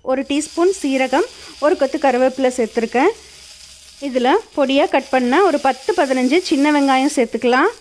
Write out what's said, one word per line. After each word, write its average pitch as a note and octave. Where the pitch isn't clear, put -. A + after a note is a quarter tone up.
ஒரு C4
டீஸ்பூன் D#4
சீரகம், C4+
ஒரு D4+
கொத்து C#4
கருவேப்பிலை B3+
சேர்த்துருக்கேன். A#3+
இதுல B3
பொடியா C#4
கட் C#4
பண்ண C4
ஒரு D4
பத்து C4+
பதினஞ்சு C4
சின்ன D4
வெங்காயம் C#4
சேர்த்துக்கலாம். B3